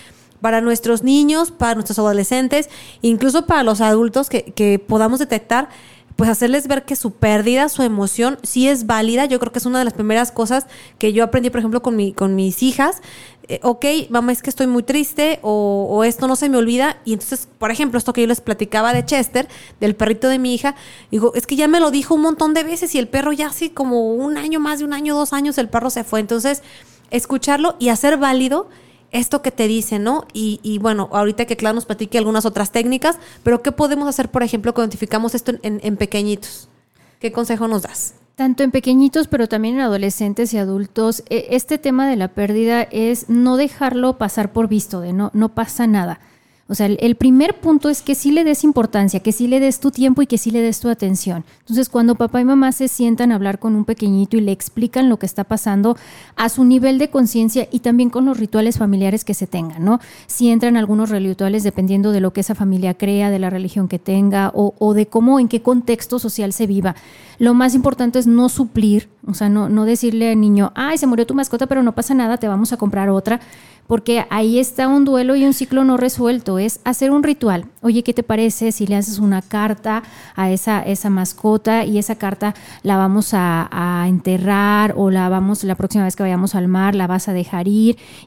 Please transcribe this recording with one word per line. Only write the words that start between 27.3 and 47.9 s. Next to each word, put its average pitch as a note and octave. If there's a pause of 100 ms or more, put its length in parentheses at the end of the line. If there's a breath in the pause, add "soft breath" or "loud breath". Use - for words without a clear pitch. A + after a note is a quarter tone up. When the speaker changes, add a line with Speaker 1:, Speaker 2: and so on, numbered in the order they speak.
Speaker 1:
y A#3+
hacer C#4+
válido C4+ (420 soft breath)
esto A#3+
que B3+
te A3+
dice, G#3+
¿no? B3
Y, G#3+
y G#3+
bueno, G#3
ahorita G#3
que A#3
Clau A3
nos A#3
platique A3
algunas A3
otras G3+
técnicas, B3+ (260 loud breath)
pero A#3+
¿qué C#4+
podemos C#4+
hacer, C4
por B3
ejemplo, A#3
cuando A3+
identificamos A3
esto B3
en, A#3+
en, G#3
en G#3
pequeñitos? G#3 (520 soft breath)
¿Qué A#3
consejo A3+
nos G#3+
das? - (200)
Speaker 2:
Tanto C4
en C4
pequeñitos, C4+
pero A#3+
también A3
en C4+
adolescentes G3+
y A3+
adultos, G3+
e-, -
este C4
tema C4+
de C4
la F#3
pérdida A3
es A3+
no B3
dejarlo B3+
pasar G#3
por A3+
visto, G3+
de F3
no, G3+
no A3
pasa A3+
nada. F#3 (500 soft breath)
O G3
sea, G3+
el, G3+
el A#3
primer C4
punto D4+
es D4